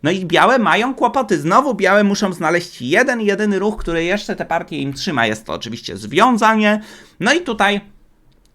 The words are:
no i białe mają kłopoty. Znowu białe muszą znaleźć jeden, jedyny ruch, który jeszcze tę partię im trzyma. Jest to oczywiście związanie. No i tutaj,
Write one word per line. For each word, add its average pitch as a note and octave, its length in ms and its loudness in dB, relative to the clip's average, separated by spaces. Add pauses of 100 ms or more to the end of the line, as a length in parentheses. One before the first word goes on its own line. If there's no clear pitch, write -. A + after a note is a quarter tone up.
no D3 80 0
i F#3 160 -2
białe E3+ 320 4
mają G#3+ 360 2
kłopoty. A#3+ 460 0
Znowu A3+ 340 2
białe F#3+ 300 4
muszą G3+ 280 0
znaleźć E3+ 500 -2
jeden, A3+ 380 2
jedyny G3+ 380 0
ruch, G#3 180 -2
który E3 280 -2
jeszcze G3 320 -4
tę F3 80 -6
partię E3 340 -4
im C#3 140 -6
trzyma. C3+ 340 -2
Jest A2 200 -4
to - 60 -8
oczywiście F2+ 440 -10
związanie. G#3+ 840 2 (400)
No G#3 120 2
i E4+ 80 2
tutaj, G#3 400 -2 (760)